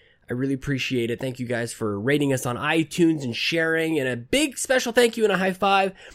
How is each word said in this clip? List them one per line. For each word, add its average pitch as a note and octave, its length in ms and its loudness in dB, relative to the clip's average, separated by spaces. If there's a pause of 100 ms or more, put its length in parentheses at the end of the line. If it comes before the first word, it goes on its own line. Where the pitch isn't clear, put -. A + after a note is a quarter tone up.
(280)
I B2 60 -6
really C3+ 220 0
appreciate B2+ 560 -2
it. A#2 80 -4
Thank C3 200 -6
you B2 60 -6
guys A#2 260 -4
for G#2 280 -2
rating C#3 340 2
us C3 140 -2
on A#2+ 100 -2
iTunes D#3+ 680 2
and A#2 120 -4
sharing. D#3+ 640 0
And C3 100 0
a A#2+ 80 -2
big C4 400 0
special B3+ 340 0
thank A#3 260 0
you A3 60 2
and G3+ 80 4
a F#3 60 2
high F#3+ 160 0
five G3 400 2 (200)